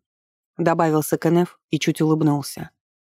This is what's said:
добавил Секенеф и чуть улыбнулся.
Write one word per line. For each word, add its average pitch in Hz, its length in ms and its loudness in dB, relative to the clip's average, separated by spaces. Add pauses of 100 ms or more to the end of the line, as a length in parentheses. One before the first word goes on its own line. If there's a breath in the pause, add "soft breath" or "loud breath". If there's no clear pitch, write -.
(560)
добавил 165 460 2
Секенеф 170 560 0 (120)
и 156 80 -2
чуть - 220 -2
улыбнулся. 156 720 0 (400)